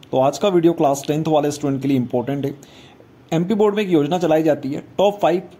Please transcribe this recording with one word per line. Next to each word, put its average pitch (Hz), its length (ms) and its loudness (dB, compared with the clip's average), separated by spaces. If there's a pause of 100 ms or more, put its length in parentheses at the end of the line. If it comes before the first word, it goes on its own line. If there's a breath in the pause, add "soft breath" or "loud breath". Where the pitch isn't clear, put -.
(120)
तो 135 80 0
आज 135 180 2
का 208 120 0
वीडियो 170 240 4
क्लास 139 340 0
टेंथ 156 200 -2
वाले 147 240 2
स्टूडेंट 139 300 -4
के 135 60 -4
लिए 139 100 2
इंपॉर्टेंट 127 480 -4
है। 139 80 -6 (800 loud breath)
एमपी 175 200 0
बोर्ड 208 220 2
में 214 80 -2
एक 185 60 -4
योजना 156 280 2
चलाई 160 260 2
जाती 143 280 0
है, - 120 -8 (140)
टॉप 202 240 2
फ़ाइव 175 200 0 (180)